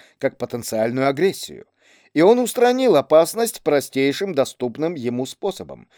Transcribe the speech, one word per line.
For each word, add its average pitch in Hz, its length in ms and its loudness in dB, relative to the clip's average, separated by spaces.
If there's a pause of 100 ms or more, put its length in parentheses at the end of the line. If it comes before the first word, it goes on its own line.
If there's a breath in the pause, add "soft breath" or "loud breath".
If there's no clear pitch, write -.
(180 soft breath)
как - 200 -4
потенциальную 120 720 -4
агрессию. 151 600 -4 (460 soft breath)
И 147 80 2
он 214 160 6
устранил 247 600 2
опасность 165 640 2
простейшим 143 720 -2
доступным 135 600 -4
ему 123 300 -4
способом. 80 600 -10 (100)